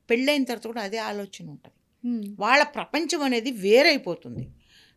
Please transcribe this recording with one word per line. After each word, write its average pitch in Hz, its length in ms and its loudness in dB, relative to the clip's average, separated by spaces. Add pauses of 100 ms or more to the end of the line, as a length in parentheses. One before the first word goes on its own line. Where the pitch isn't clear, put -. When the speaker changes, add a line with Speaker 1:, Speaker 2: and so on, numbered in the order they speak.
Speaker 1:
పెళ్ళైన 269 340 2
తర్వాత 247 240 -6
కూడా 233 140 -8
అదే 196 160 -6
ఆలోచన 202 520 -8
ఉంటది. - 580 -16
Speaker 2:
మ్మ్. 208 320 -6
Speaker 1:
వాళ్ళ 247 240 6
ప్రపంచం 294 580 -4
అనేది 254 300 0
వేరైపోతుంది. 208 960 2 (500)